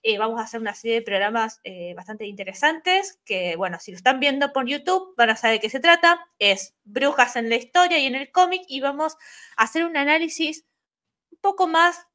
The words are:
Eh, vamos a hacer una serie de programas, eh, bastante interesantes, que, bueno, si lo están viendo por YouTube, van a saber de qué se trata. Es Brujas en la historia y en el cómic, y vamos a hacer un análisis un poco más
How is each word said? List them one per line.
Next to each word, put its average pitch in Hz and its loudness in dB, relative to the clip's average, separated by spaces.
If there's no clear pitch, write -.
Eh, 214 0
vamos 226 -2
a 220 -6
hacer 226 -10
una 208 -6
serie 226 -4
de 226 -2
programas, 220 -2
eh, 180 -14
bastante 208 -14
interesantes, 302 -2
que, 180 -4
bueno, 175 -4
si - -18
lo 180 -18
están 254 2
viendo 277 0
por 262 -2
YouTube, 349 -2
van 233 4
a 220 0
saber 220 2
de 220 -4
qué 220 -4
se 269 -4
trata. 339 4
Es 196 0
Brujas 254 2
en 226 -4
la 233 2
historia 349 2
y 269 0
en 254 -4
el 269 -8
cómic, 370 2
y 262 -8
vamos 285 -4
a 220 2
hacer 330 0
un 330 -6
análisis 311 -2
un - -20
poco 392 0
más 339 2